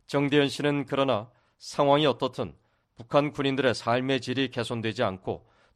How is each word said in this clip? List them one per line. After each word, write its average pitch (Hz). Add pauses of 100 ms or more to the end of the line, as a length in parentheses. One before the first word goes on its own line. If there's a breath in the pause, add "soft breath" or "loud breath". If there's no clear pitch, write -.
정대현 143
씨는 143
그러나 131 (260)
상황이 143
어떻든 120 (460)
북한 143
군인들의 135
삶의 127
질이 127
개선되지 113
않고 95 (280)